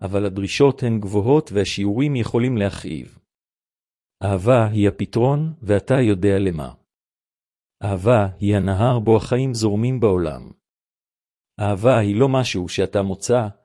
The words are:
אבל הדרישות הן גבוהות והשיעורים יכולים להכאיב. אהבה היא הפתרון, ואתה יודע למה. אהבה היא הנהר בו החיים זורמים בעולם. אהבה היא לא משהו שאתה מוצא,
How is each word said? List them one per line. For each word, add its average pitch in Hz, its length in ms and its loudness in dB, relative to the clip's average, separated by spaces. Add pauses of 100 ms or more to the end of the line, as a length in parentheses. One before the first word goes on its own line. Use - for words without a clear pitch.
אבל 101 240 -2
הדרישות 98 560 0
הן 113 180 0
גבוהות 104 520 0
והשיעורים 101 640 -2
יכולים 120 400 0
להכאיב. 92 640 -6 (1040)
אהבה 101 440 2
היא 104 220 2
הפתרון, 139 720 -2
ואתה 104 380 0
יודע 101 380 2
למה. 80 360 -4 (1080)
אהבה 101 460 2 (120)
היא 101 160 2
הנהר 98 420 0
בו 113 180 4
החיים 123 380 -2
זורמים 113 460 -2
בעולם. 87 500 0 (1120)
אהבה 104 380 2
היא 101 180 0
לא 131 120 4
משהו 117 400 -2
שאתה 98 340 -2
מוצא, 107 460 -2 (160)